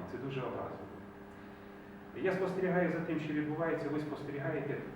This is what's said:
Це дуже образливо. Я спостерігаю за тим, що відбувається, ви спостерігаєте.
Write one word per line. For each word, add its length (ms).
Це 60
дуже 240
образливо. 440
Я 160
спостерігаю 600
за 80
тим, 200
що 140
відбувається, 560
ви 100
спостерігаєте. 800